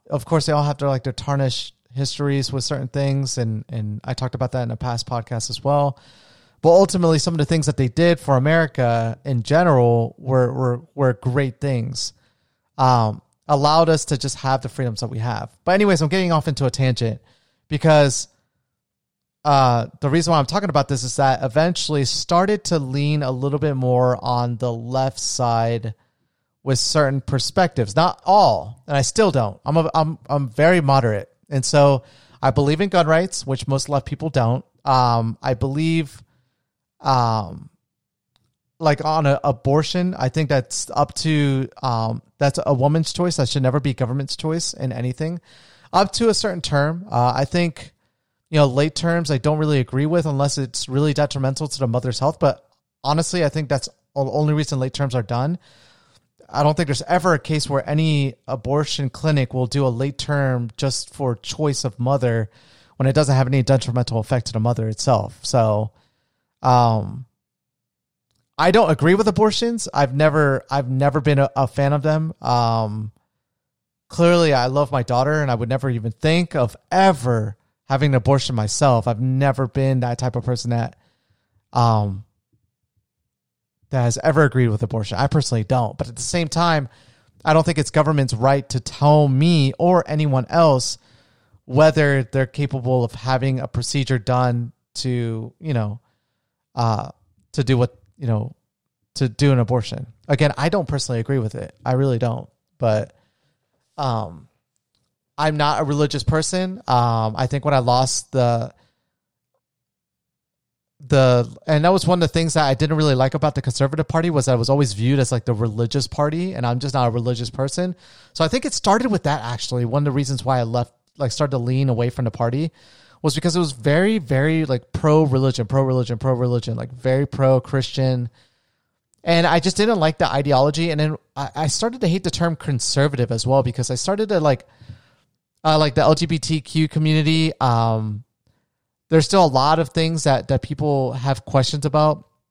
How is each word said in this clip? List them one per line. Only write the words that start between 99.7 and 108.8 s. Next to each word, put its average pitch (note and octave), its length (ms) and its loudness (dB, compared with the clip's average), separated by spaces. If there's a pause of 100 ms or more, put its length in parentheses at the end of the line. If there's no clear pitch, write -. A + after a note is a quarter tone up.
Again, D3 300 2
I D3 120 -2
don't F3 180 -2
personally C3 320 -4
agree C3+ 200 -2
with A2 140 -4
it. - 220 -12 (100)
I B2+ 80 -2
really C3 240 0
don't. A#2 320 -4 (300)
But, G#2+ 340 -2 (840)
um, A2 500 -6 (920)
I'm D3+ 200 -2
not D3 220 0
a D#3 40 0
religious D3 400 0
person. F#3 640 -2
Um, A#2 500 2
I C3 100 0
think C3+ 180 -6
when D3 80 0
I C3+ 60 2
lost B2 520 0
the, A#2+ 420 0 (2250)